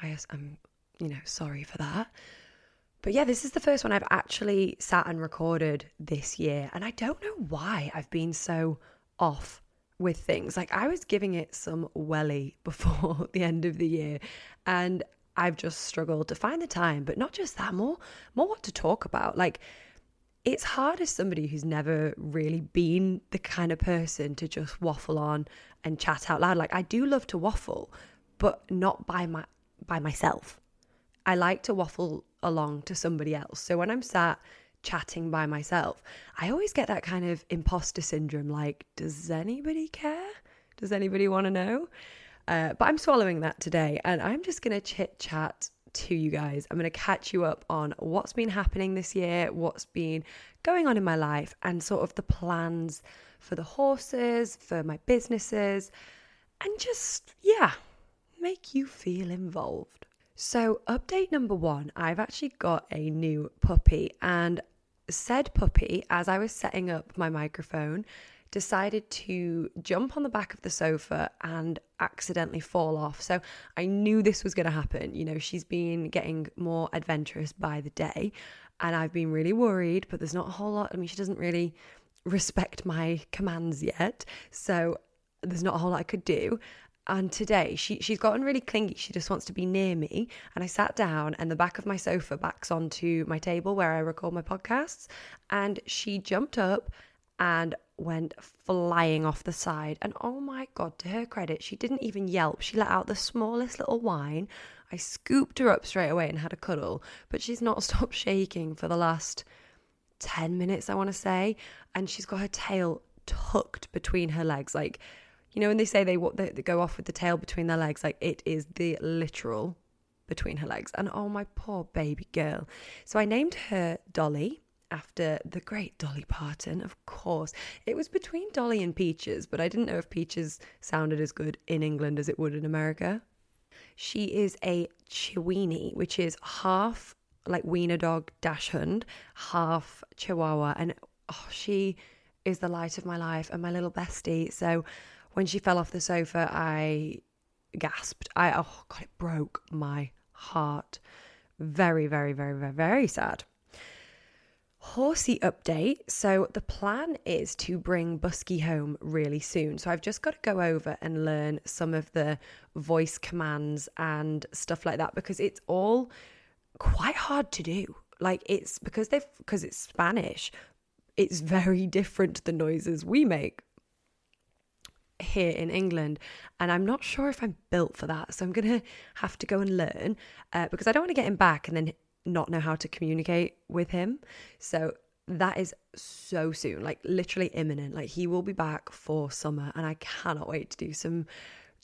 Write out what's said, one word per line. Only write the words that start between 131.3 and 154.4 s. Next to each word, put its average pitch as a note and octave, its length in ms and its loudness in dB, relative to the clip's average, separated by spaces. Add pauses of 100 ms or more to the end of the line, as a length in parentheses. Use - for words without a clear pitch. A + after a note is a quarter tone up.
good D3+ 260 -4 (120)
in D#3 160 2
England D3 340 0
as D3 100 -2
it - 80 0
would D3+ 200 0
in D3+ 80 -4
America. D#3 580 0 (720)
She - 300 -4
is G3 400 0
a F3 240 0 (200)
Chiweenie, F3+ 840 -2
which - 240 -4
is E3 240 0
half, G3 720 0 (320)
like, F3 160 0
wiener E3+ 340 2
dog E3 440 0
dash D#3 300 -4
hund, F3+ 360 -2 (280)
half E3 680 -2 (140)
Chihuahua. D#3 600 2
And, E3+ 200 -2 (320)
oh, - 200 -12
she G3 460 0 (500)
is F#3+ 140 0
the F3 100 -2
light E3+ 300 -4
of - 80 -10
my F3 100 -4
life E3 360 -2
and E3+ 100 -4
my F3 80 -2
little F3 220 -2
bestie. E3+ 600 -2
So E3 320 2 (480)
when F#3+ 140 2
she F#3+ 120 0
fell F3+ 200 4
off E3 120 -2
the F3 100 -6
sofa, E3+ 520 2
I D#3 640 0 (580)
gasped. - 600 -6
I, F3 180 6
oh - 340 -4
God, - 140 -14
it - 160 -16
broke D#3+ 440 -4 (100)
my C#3+ 380 -4 (200)
heart. - 680 -4 (580)
Very, D#3+ 480 4
very, C#3+ 260 0
very, C#3 240 -2
very, C#3 160 -4
very F#3 360 4
sad. - 340 -2 (1400)